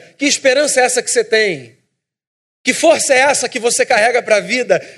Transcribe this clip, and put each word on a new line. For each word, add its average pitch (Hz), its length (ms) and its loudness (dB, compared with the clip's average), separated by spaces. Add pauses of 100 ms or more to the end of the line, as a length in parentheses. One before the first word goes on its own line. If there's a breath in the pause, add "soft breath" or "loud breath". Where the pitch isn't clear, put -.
(180 loud breath)
Que 277 80 -2
esperança 269 560 0
é - 20 4
essa 247 180 0
que - 80 -6
você 233 140 0
tem? 185 520 -2 (880)
Que 254 100 -2
força 294 400 2
é 254 60 4
essa 262 300 0
que 254 100 -8
você 233 260 -2
carrega 240 360 2
pra 214 200 2
vida? 190 440 -2 (120)